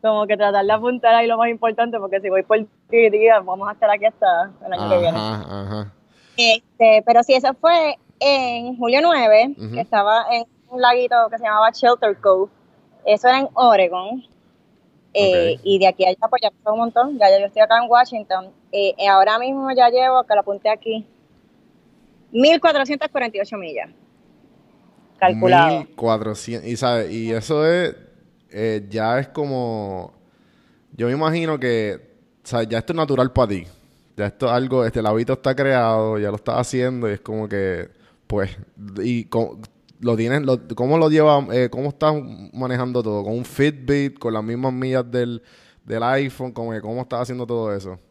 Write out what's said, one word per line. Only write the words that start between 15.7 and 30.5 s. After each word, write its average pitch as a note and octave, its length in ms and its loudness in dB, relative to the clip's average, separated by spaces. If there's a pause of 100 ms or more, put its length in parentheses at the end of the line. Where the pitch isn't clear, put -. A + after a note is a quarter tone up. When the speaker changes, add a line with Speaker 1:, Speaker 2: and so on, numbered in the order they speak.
Speaker 1:
de F#3+ 100 4
aquí F#3 160 0
a F#3 60 2
allá, G#3+ 180 -4
pues, B3 140 -2
ya G#3+ 80 0
pasó - 240 -6
un A3 60 -4
montón. A#3+ 380 -2
Ya, G3+ 120 6
ya G3 100 6
yo G3+ 60 -2
estoy G#3 160 2
acá A3 200 4
en A#3+ 80 -2
Washington. G#3+ 600 0 (220)
Eh, G3+ 260 0
eh, G3+ 100 0
ahora G3 300 6
mismo C4+ 340 -4
ya B3 160 6
llevo, B3+ 360 2
que G#3+ 100 0
lo G#3 60 4
apunté G3+ 280 -4
aquí, A3 380 -6 (1200)
mil C#4+ 300 4
cuatrocientas D4 500 0
cuarenta A#3+ 280 -6
y - 20 -4
ocho G3+ 160 -6
millas. C#3+ 340 -12 (1300)
Calculado. F3+ 600 4
Speaker 2:
Mil D3+ 160 -12
cuatrocientos, A2 760 -4
y, A#2 60 -6
¿sabe? A#2 360 -2
Y A2+ 200 -6
eso D3 340 -2
es, F3 280 0 (560)
eh, G#2+ 380 -6
ya A2+ 300 -2
es C#3 100 -6
como, A2+ 840 -8 (800)